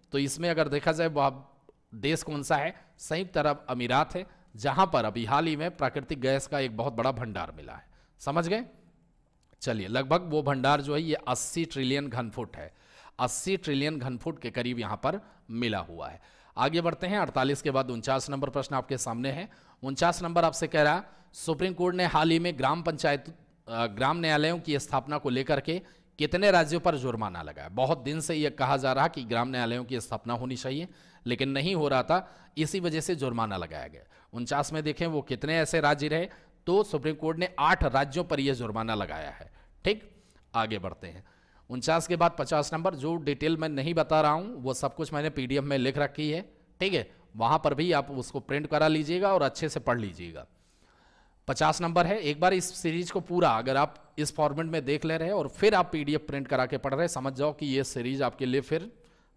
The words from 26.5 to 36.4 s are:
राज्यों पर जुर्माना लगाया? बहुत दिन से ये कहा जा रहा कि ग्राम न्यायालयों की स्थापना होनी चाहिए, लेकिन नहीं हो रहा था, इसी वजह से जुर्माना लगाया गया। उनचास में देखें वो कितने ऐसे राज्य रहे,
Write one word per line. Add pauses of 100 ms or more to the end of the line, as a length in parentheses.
राज्यों
पर
जुर्माना
लगाया?
बहुत
दिन
से
ये
कहा
जा
रहा
कि
ग्राम
न्यायालयों
की
स्थापना
होनी
चाहिए, (380)
लेकिन
नहीं
हो
रहा
था, (220)
इसी
वजह
से
जुर्माना
लगाया
गया। (300)
उनचास
में
देखें
वो
कितने
ऐसे
राज्य
रहे, (380)